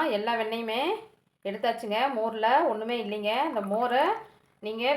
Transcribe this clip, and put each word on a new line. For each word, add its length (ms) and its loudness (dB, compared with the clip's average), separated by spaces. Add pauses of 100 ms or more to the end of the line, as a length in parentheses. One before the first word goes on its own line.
(160)
எல்லா 240 0
வெண்ணெயுமே 420 -2 (680)
எடுத்தாச்சுங்க. 500 -2 (180)
மோர்ல 320 0 (220)
ஒண்ணுமே 340 -2
இல்லைங்க. 280 -2 (180)
இந்த 200 -2
மோரை 340 2 (640)
நீங்க 180 -4 (120)